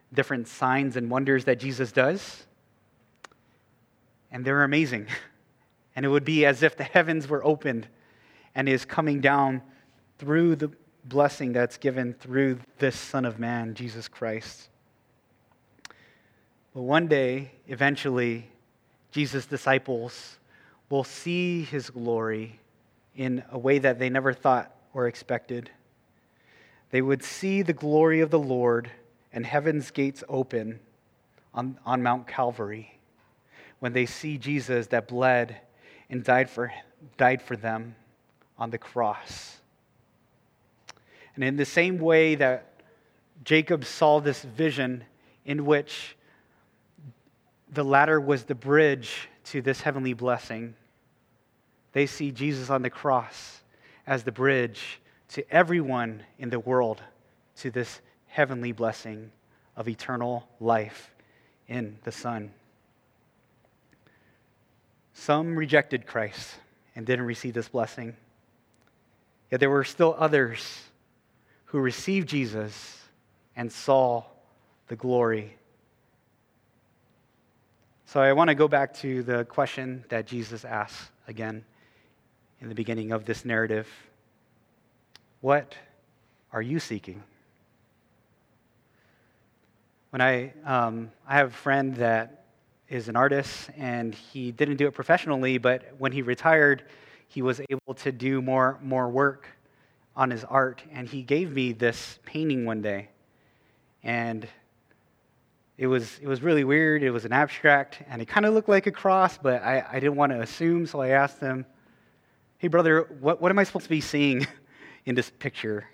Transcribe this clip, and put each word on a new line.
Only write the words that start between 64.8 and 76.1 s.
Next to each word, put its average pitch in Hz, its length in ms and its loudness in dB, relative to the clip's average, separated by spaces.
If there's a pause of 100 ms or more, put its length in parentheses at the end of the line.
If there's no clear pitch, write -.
Some 160 420 -2
rejected 143 520 0
Christ - 480 -6 (400)
and 113 100 -12
didn't 123 200 0
receive 117 280 -8
this 113 160 -6
blessing. 117 460 -6 (1400)
Yet 127 80 -2
there 139 100 4
were 139 140 2
still 160 340 2
others 143 640 0 (840)
who 147 140 -4
received 151 500 -2
Jesus 110 680 -6 (580)
and 120 160 -8
saw 127 520 2 (640)
the 120 80 -10
glory. 113 600 0 (2500)